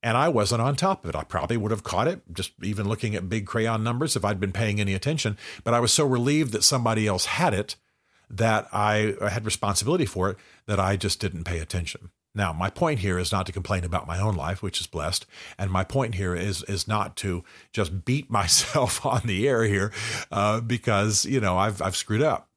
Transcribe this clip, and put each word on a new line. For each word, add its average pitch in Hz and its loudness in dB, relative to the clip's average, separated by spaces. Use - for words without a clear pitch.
and 117 2
I 147 4
wasn't 113 2
on 135 2
top 190 0
of 85 -6
it. 78 -4
I 76 -2
probably 85 -2
would 107 0
have 107 -4
caught 101 0
it, 180 -2
just - -8
even 101 -2
looking 110 -2
at 92 -4
big 101 -4
crayon 113 0
numbers, 120 0
if 95 -2
I'd 104 0
been 98 -2
paying 104 0
any 98 0
attention, 113 -2
but 117 2
I 120 6
was 120 4
so 151 4
relieved 131 2
that 107 0
somebody 113 4
else 92 2
had 156 2
it, - -4
that 110 2
I 104 2
had 104 -2
responsibility 107 0
for 95 -2
it, 92 -6
that 101 0
I 98 2
just 92 -2
didn't 87 -4
pay 87 -4
attention. 80 -6
Now, 98 0
my 87 -2
point 156 0
here 90 0
is 90 -2
not 92 0
to 95 -10
complain 92 -2
about 87 -4
my 82 -4
own 101 2
life, 82 -4
which 95 -4
is 90 -8
blessed. 78 -4
And 98 -4
my 92 0
point 117 -2
here 90 -2
is, 92 -4
is 98 -4
not 104 -2
to 90 -4
just 92 -2
beat 139 0
<laughs> 110 2
myself - 2
on 123 2
the 107 2
air 117 4
here, 101 2
uh, 104 2
because, 110 2
you 131 0
know, 92 2
I've, 101 0
I've 95 -2
screwed 107 0
up. - 0